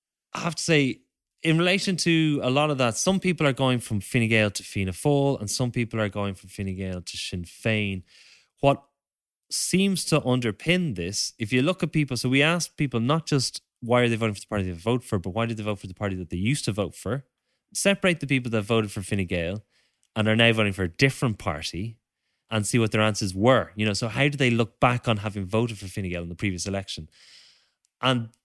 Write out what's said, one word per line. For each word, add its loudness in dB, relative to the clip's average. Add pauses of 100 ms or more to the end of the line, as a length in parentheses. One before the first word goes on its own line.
(340)
I -8
have -4
to -6
say, 2 (420)
in 4
relation 2
to 2
a 2
lot 2
of -2
that, 2
some 2
people 0
are 2
going 2
from -4
Fine 0
Gael 4
to -6
Fianna -4
Fáil 2
and -6
some -2
people -4
are 0
going -4
from -18
Fine -6
Gael -6
to -12
Sinn -8
Féin. -2 (580)
What 2 (680)
seems 0
to 2
underpin 0
this, -6
if -6
you 4
look 0
at -2
people, 0
so -2
we 4
asked 0
people -2
not 0
just -2 (180)
why 2
are 4
they 0
voting 0
for -12
the -18
party -2
they -4
vote -2
for, -2
but -8
why -2
did -4
they -6
vote -4
for -14
the -12
party -4
that -8
they -6
used -2
to 0
vote -4
for? -6 (480)
Separate 2
the -6
people 0
that 0
voted 2
for -6
Fine -2
Gael -4 (500)
and 0
are 4
now 6
voting 2
for -2
a 2
different 0
party -8 (500)
and -2
see 2
what 2
their 2
answers 0
were. 4
You -2
know, 2
so -4
how 0
do -4
they 4
look 0
back 2
on 2
having -4
voted 0
for -12
Fine -6
Gael -6
in -8
the -10
previous -4
election? -6 (880)
And 0 (140)